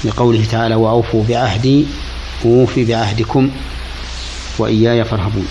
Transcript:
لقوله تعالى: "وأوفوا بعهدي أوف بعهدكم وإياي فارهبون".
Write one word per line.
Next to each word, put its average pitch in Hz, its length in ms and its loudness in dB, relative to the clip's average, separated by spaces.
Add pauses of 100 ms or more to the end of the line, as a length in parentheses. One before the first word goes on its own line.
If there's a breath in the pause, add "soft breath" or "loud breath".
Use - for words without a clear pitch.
لقوله 113 480 2
تعالى: 113 240 0
"وأوفوا 113 540 2
بعهدي 123 560 2 (600)
أوف 120 340 4
بعهدكم 113 720 0 (1040)
وإياي 113 480 2
فارهبون". 104 460 -2